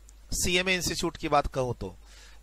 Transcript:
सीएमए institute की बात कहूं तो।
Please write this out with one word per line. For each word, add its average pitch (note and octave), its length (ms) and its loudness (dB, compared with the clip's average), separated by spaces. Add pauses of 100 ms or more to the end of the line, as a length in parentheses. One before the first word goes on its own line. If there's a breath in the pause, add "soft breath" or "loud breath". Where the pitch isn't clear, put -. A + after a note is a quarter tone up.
(320)
सीएमए F#3 420 2
institute E3+ 420 -2
की D#3+ 120 -6
बात D3 180 4
कहूं B2+ 260 -2
तो। F#2+ 220 -10 (480 soft breath)